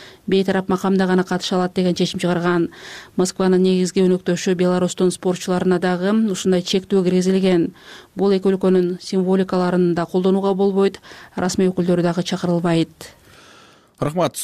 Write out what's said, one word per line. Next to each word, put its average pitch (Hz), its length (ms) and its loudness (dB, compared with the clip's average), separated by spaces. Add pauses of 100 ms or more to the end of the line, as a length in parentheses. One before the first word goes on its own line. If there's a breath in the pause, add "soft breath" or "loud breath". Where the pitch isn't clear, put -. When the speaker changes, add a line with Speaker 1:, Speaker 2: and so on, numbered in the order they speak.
(280 loud breath)
Speaker 1:
бейтарап 190 400 0
макамда 190 400 0
гана 185 160 2
катыша 180 320 -4
алат 180 180 -2
деген 180 220 0
чечим 180 240 -2
чыгарган. 175 480 0 (480 loud breath)
Москванын 185 440 2
негизги 185 380 0
өнөктөшү 180 600 0
Беларустун 180 500 0
спортчуларына 180 720 -2
дагы 180 320 0 (180)
ушундай 185 300 0
чектөө 190 420 0
киргизилген. 185 680 2 (420 loud breath)
Бул 196 220 0
эки 190 100 -2
өлкөнүн 185 540 2
символикаларын 180 960 0
да 170 100 -2
колдонууга 190 480 0
болбойт, 196 480 0 (340 loud breath)
расмий 180 360 0
өкүлдөрү 175 320 0
дагы 170 200 0
чакырылбайт. 170 840 -2 (920 loud breath)
Speaker 2:
Рахмат, 151 460 -2